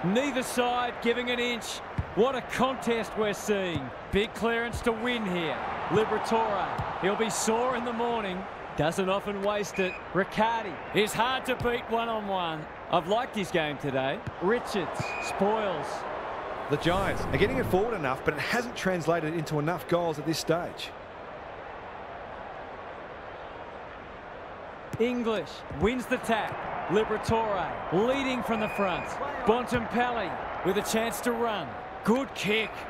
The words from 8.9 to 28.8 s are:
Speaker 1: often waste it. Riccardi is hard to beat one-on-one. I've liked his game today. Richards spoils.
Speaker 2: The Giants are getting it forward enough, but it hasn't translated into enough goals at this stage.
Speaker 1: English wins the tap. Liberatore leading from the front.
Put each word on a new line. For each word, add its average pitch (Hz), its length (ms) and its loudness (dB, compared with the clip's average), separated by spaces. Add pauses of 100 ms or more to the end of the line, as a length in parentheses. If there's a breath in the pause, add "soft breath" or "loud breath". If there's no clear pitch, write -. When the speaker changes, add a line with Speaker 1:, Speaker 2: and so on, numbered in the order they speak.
Speaker 1:
often 196 320 0
waste 208 380 0
it. 185 160 2 (180)
Riccardi 208 640 2 (180)
is 202 180 4
hard 254 360 2
to 247 80 2
beat 240 340 0
one-on-one. 202 760 0 (280)
I've 170 160 2
liked 233 280 2
his 196 140 0
game 151 300 2
today. 135 400 0 (240)
Richards 190 600 0 (200)
spoils. 196 640 0 (840)
Speaker 2:
The 147 60 4
Giants 175 460 2
are - 160 0
getting 233 220 4
it 226 80 2
forward 214 280 4
enough, 135 300 0
but 156 80 0
it 143 80 -4
hasn't 233 340 -2
translated 165 580 0
into 156 240 -2
enough 151 300 0
goals 170 320 2
at 147 60 -6
this 160 120 0
stage. 160 520 0 (4000)
Speaker 1:
English 226 500 2 (300)
wins 233 280 2
the 247 100 2
tap. - 720 -2
Liberatore 214 840 2 (220)
leading 254 500 4
from 226 160 0
the 214 80 0
front. 180 380 0 (400)